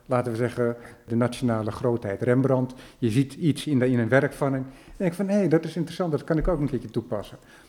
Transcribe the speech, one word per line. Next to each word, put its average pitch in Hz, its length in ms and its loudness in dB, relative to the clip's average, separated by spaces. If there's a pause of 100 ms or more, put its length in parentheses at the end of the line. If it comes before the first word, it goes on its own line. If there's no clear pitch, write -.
laten 123 260 0
we 113 60 -4
zeggen, 120 380 0 (300)
de 113 100 -2
nationale 117 540 0
grootheid 113 520 -2
Rembrandt. 127 520 2 (240)
Je 120 120 0
ziet 135 240 0
iets 143 320 0
in 147 120 2
de, 123 120 4
in 123 80 2
een 113 100 0
werk 135 240 4
van 139 200 -2
hem 131 100 -2
en - 340 -16
denkt 175 200 -2
van, 196 120 -2
"Hé, 196 200 2
dat 160 160 4
is 160 120 -8
interessant, 175 360 -4
dat 139 120 -2
kan 160 140 0
ik 151 100 2
ook 160 120 0
een 143 80 0
keertje 110 220 -6
toepassen." 110 480 -6 (300)